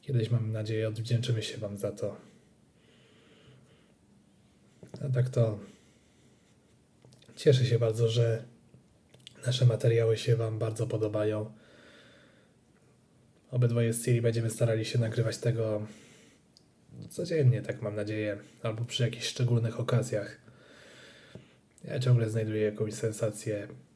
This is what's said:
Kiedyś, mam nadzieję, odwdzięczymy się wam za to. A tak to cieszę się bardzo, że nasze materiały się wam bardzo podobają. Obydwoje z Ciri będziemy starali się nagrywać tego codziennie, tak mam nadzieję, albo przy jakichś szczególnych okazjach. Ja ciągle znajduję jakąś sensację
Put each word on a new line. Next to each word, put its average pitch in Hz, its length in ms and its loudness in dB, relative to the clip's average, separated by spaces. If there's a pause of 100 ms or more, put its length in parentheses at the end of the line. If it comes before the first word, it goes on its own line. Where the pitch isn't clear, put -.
Kiedyś, 117 300 0
mam 110 200 0
nadzieję, 110 360 -2
odwdzięczymy 113 560 -2
się - 140 -8
wam 101 200 -6
za 101 140 -4
to. 101 240 -6 (3000)
A 135 40 -4
tak 127 200 2
to 110 300 2 (1800)
cieszę 127 300 6
się 123 140 2
bardzo, 113 300 2
że 117 340 2 (1000)
nasze 127 200 2
materiały 113 520 4
się 120 180 2
wam 110 240 -2
bardzo 110 280 -2
podobają. 107 680 -2 (2000)
Obydwoje 117 420 2
z - 120 -4
Ciri 120 160 4
będziemy 113 280 0
starali 110 360 0
się - 140 -2
nagrywać 120 380 -2
tego 110 500 -2 (1200)
codziennie, 147 520 2
tak - 200 -6
mam 104 140 -6
nadzieję, 104 420 -4 (260)
albo 113 220 -4
przy - 180 -2
jakichś - 240 -2
szczególnych 117 520 0
okazjach. 107 580 -2 (1500)
Ja - 160 -6
ciągle 120 300 4
znajduję 107 320 -2
jakąś 107 320 0
sensację 107 720 -4 (280)